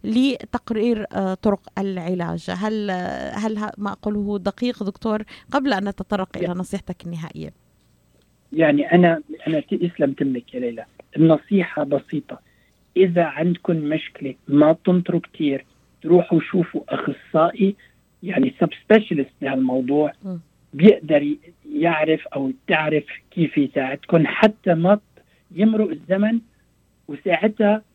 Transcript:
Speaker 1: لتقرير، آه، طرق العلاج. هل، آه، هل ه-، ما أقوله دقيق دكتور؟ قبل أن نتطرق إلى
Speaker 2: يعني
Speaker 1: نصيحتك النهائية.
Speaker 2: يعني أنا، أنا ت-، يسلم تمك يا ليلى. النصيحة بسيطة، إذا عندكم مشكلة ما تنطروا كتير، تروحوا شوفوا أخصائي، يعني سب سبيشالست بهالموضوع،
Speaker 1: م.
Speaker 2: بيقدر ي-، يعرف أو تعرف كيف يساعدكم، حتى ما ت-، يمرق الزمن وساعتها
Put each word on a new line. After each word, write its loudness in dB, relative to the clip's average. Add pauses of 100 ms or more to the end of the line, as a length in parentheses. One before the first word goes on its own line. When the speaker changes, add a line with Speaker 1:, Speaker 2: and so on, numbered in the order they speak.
Speaker 1:
لتقرير، 0
آه، -2
طرق 0 (180)
العلاج. -4
هل، -4
آه، -6
هل -4
ه-، -6
ما -8
أقوله -4
دقيق -4
دكتور؟ -4 (280)
قبل 0
أن -2
نتطرق -4
إلى -4
Speaker 2:
يعني -4
Speaker 1:
نصيحتك -8
النهائية. -12 (1000)
Speaker 2:
يعني 2
أنا، 6 (260)
أنا 0
ت-، -8
يسلم 0
تمك -4
يا -8
ليلى. -8 (320)
النصيحة 2
بسيطة، -6 (580)
إذا 4
عندكم 0
مشكلة -4 (120)
ما 6 (100)
تنطروا 2 (120)
كتير، -2 (360)
تروحوا 4 (120)
شوفوا -2
أخصائي، 0 (480)
يعني 0
سب 2 (140)
سبيشالست 2 (100)
بهالموضوع، 0 (100)
Speaker 1:
م. -8 (360)
Speaker 2:
بيقدر 2
ي-، -4 (340)
يعرف 0
أو -6 (160)
تعرف 0 (280)
كيف -2
يساعدكم، 0
حتى 2
ما 4
ت-، -8 (560)
يمرق 2
الزمن 0 (680)
وساعتها 0 (140)